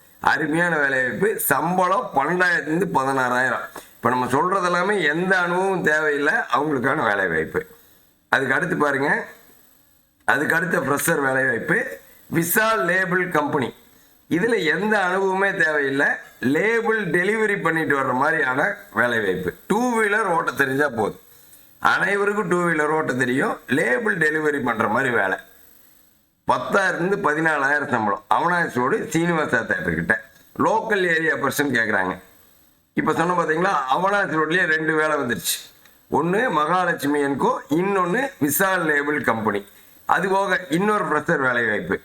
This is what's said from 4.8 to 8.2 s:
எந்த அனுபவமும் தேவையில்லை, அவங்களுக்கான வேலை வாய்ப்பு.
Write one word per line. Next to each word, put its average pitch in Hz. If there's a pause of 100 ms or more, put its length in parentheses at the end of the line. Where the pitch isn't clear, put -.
எந்த 175
அனுபவமும் 180
தேவையில்லை, 151 (220)
அவங்களுக்கான 139
வேலை 101
வாய்ப்பு. 80 (640)